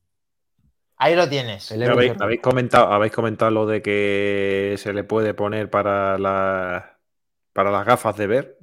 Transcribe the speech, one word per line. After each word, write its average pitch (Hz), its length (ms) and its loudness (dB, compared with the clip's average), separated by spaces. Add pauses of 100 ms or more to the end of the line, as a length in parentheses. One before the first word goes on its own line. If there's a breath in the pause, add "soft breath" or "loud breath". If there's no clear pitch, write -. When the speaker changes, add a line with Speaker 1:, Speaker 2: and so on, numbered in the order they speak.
(960)
Speaker 1:
Ahí 147 160 2
lo 175 140 4
tienes. 120 440 -6
Speaker 2:
El 110 180 -4
Speaker 3:
Habéis, 120 240 4
Speaker 2:
Evo 101 100 -6
Speaker 3:
habéis 113 180 -2
comentado, 127 520 4
habéis 107 180 2
comentado 110 400 0
lo 110 140 0
de 107 160 -2
que 101 960 0
se 101 160 -6
le 101 100 -4
puede 107 300 -2
poner 104 360 -4
para 98 480 0
la, 95 800 -4 (540)
para 98 180 0
las 101 160 0
gafas 117 300 2
de 104 120 -2
ver, 127 360 -2